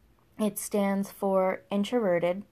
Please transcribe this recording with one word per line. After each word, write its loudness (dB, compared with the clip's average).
it -2
stands -2
for 0
introverted, 0